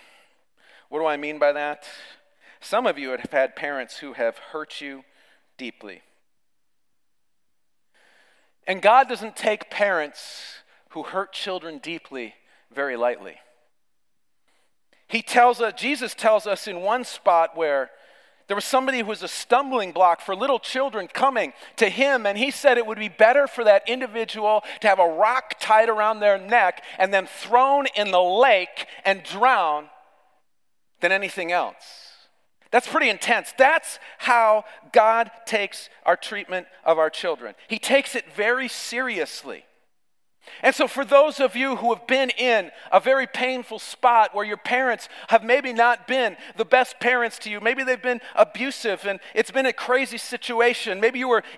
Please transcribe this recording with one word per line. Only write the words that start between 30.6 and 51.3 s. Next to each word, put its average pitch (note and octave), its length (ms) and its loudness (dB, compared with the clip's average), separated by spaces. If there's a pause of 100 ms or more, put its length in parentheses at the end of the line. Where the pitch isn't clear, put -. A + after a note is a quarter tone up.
than F3 120 0
anything F#3+ 380 -4
else. - 600 -6 (600)
That's - 180 2
pretty D4+ 220 0
intense. G#3 480 -2
That's D4 400 2 (200)
how A3 460 2 (280)
God A3+ 380 4 (160)
takes - 440 -6 (140)
our F3+ 120 4
treatment F#3 500 -8 (180)
of D#3+ 140 2
our D#3+ 120 2
children. B2+ 440 -8 (140)
He A3 100 -6
takes C4+ 360 0
it - 200 -8
very A#3+ 320 -2
seriously. G#3+ 1000 -8 (960)
And B3+ 120 2
so C#4+ 140 0
for C4+ 160 -4
those C#4+ 340 4
of C#4 160 0
you B3+ 220 -2
who - 180 -2
have - 140 -18
been C4 220 0
in A3 420 0 (180)
a F#3+ 80 6
very C4 300 0
painful B3 500 -6
spot A#3+ 560 2
where G3+ 100 -2
your G#3 120 -8
parents B3 520 -2 (200)
have A3 160 4
maybe B3+ 280 0
not A#3 360 2
been B3 280 -2 (200)
the A3 80 -2
best - 340 2
parents A#3+ 420 -2
to G#3+ 100 -12
you, G#3 100 -8
maybe B3+ 240 -2
they've B3+ 180 -2
been A#3+ 180 -4 (140)
abusive G#3+ 720 -2
and G3 160 -6 (140)
it's A#3 180 -2
been C4 140 0
a A#3+ 60 0
crazy B3 460 -2
situation. A#3 800 -2
Maybe B3 220 0
you C4 80 -4
were A3 160 2 (140)